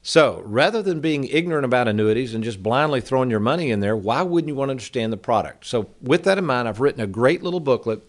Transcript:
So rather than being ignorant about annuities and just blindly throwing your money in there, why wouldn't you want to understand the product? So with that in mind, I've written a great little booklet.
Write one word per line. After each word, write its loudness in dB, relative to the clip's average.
So 2
rather 2
than -2
being 0
ignorant 0
about 2
annuities 0
and -4
just -6
blindly 2
throwing 0
your 0
money 0
in 0
there, 0
why -2
wouldn't 0
you -6
want -2
to -4
understand -4
the -4
product? -2
So -4
with 2
that 2
in -2
mind, 0
I've -6
written 0
a -2
great 2
little -4
booklet. 0